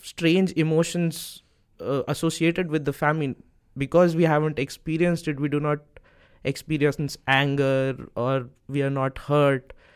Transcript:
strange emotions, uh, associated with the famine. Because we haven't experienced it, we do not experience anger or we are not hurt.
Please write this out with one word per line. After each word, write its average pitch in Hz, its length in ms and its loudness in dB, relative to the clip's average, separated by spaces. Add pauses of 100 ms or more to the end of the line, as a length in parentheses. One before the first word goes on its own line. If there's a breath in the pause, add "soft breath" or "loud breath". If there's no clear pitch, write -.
strange 180 500 2
emotions, 165 880 -2 (380)
uh, 127 280 -2
associated 165 640 -2
with 151 140 -2
the 143 80 0
famine. 151 440 -2 (400)
Because 160 400 2
we 170 80 4
haven't 156 340 2
experienced 160 720 -2
it, 143 100 -4
we 147 100 -2
do 147 120 -2
not 147 200 -2 (640 soft breath)
experience 143 840 -2
anger 135 720 2 (180)
or 127 340 -2 (200)
we 139 140 -2
are 135 80 -2
not 135 280 -4
hurt. 143 540 2 (240 soft breath)